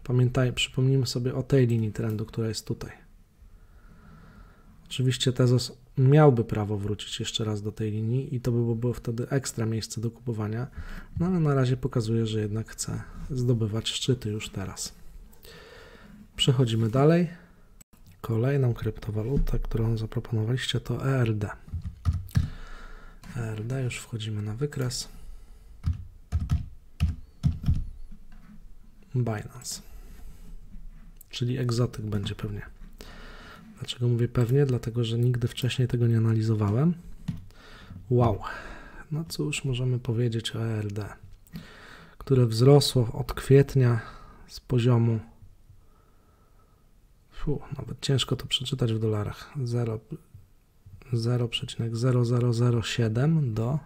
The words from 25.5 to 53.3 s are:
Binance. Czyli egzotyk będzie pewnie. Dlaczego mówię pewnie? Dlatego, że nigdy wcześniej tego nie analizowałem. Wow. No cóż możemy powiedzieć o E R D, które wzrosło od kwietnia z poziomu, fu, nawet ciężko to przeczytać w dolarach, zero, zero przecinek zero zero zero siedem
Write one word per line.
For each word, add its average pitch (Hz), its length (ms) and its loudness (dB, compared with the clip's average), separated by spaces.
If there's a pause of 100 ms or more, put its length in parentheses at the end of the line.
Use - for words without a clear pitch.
Binance. 113 680 -4 (1500)
Czyli 123 280 -2
egzotyk 120 480 0
będzie 104 300 -4
pewnie. 101 260 -6 (1200)
Dlaczego - 260 -4
mówię 120 200 2
pewnie? 127 380 4
Dlatego, 120 380 0
że 113 160 -2
nigdy 123 280 2
wcześniej 123 400 0
tego 120 200 2
nie 117 100 4
analizowałem. 110 760 4 (1160)
Wow. 120 300 4 (720)
No 156 180 -4
cóż 147 360 -4
możemy 127 340 0
powiedzieć 117 560 0
o 113 40 -4
E 113 200 -2
R 104 120 -4
D, 101 140 -6 (1120)
które 127 280 4
wzrosło 123 640 6
od - 220 -6
kwietnia 131 680 6 (460)
z - 120 -16
poziomu, 117 600 4 (2000)
fu, - 300 -2 (160)
nawet 117 240 -10
ciężko 127 340 0
to - 100 -10
przeczytać 127 480 -2
w 110 60 0
dolarach, 107 540 -2 (100)
zero, 117 360 -2 (1120)
zero 120 340 0
przecinek 117 500 -6
zero 123 280 4
zero 120 280 2
zero 120 280 4
siedem 120 720 2